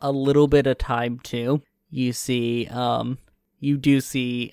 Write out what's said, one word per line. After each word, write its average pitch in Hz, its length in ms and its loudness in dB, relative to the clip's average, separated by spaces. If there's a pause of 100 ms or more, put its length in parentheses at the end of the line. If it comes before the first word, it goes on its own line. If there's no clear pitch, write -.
a 143 80 -2
little 139 380 4
bit 139 180 4
of 131 120 2
time, 120 420 -4
too, 123 420 -2 (280)
you 127 220 -2
see, 120 560 -2
um, 120 500 -2 (420)
you 143 160 0
do 139 240 4
see, 123 520 -4